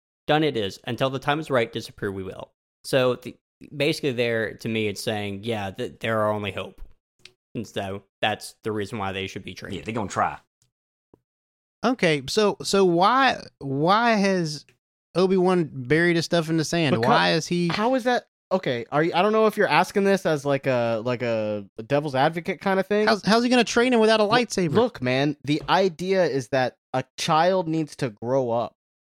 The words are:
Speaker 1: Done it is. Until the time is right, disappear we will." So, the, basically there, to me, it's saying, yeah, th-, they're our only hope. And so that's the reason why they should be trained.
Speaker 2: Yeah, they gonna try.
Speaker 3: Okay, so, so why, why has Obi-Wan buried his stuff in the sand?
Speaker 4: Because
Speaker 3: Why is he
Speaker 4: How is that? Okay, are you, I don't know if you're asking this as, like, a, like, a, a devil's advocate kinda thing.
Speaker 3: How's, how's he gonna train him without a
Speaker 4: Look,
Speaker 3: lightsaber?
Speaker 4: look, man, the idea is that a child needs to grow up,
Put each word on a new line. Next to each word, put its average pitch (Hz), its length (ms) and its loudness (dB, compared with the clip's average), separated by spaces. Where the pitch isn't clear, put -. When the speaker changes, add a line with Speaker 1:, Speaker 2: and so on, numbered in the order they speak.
Speaker 1:
Done 156 160 2
it 139 120 -2
is. 98 280 -4
Until 120 260 -2
the 131 80 -6
time 147 220 -2
is 151 100 -10
right, 117 220 0
disappear 110 400 -8
we 95 100 -8
will." - 300 -14
So, 127 320 2
the, - 200 -16
basically 147 360 0
there, 117 420 -2
to - 160 -12
me, 110 180 0
it's 98 140 -8
saying, 101 420 -6
yeah, 107 260 -4
th-, 95 300 -10
they're 113 200 -2
our 107 120 2
only 104 180 -4
hope. 95 300 -12
And 113 140 -8
so 101 360 -8
that's 107 320 -4
the 110 80 -4
reason 107 240 -6
why 95 160 -4
they 95 140 -6
should 98 180 -12
be 95 80 -14
trained. 90 220 -12
Speaker 2:
Yeah, 78 100 -10
they 110 80 -8
gonna 107 160 -4
try. 85 300 -2
Speaker 3:
Okay, 190 440 0
so, 208 340 0
so 196 220 2
why, 208 560 2
why 175 540 2
has 185 540 0
Obi-Wan 180 580 2
buried 156 440 2
his 165 100 0
stuff 165 240 0
in 165 80 2
the 151 60 0
sand? 160 320 0
Speaker 4:
Because 117 120 2
Speaker 3:
Why 170 240 4
is 160 140 0
he 175 220 0
Speaker 4:
How 220 260 0
is 240 100 -2
that? 247 200 0
Okay, 131 380 -2
are 151 120 2
you, 170 120 0
I 170 80 2
don't 214 100 2
know 220 140 4
if 208 100 0
you're 196 120 2
asking 180 360 2
this 196 220 2
as, 147 180 0
like, 139 220 0
a, 117 380 0
like, 123 180 -2
a, 107 420 -2
a 113 40 -12
devil's 143 320 -2
advocate 160 460 0
kinda 190 220 0
thing. 208 240 0
Speaker 3:
How's, 220 180 0
how's 226 200 4
he 247 40 0
gonna 240 160 4
train 247 300 2
him 226 60 4
without 220 200 4
a 208 40 4
Speaker 4:
Look, 208 80 0
Speaker 3:
lightsaber? 196 400 0
Speaker 4:
look, 220 280 0
man, 131 440 0
the 151 240 -2
idea 185 560 2
is 131 240 -2
that 127 280 -2
a 131 120 -2
child 175 520 2
needs 156 280 -4
to 131 140 -4
grow 120 400 -2
up, 113 240 -2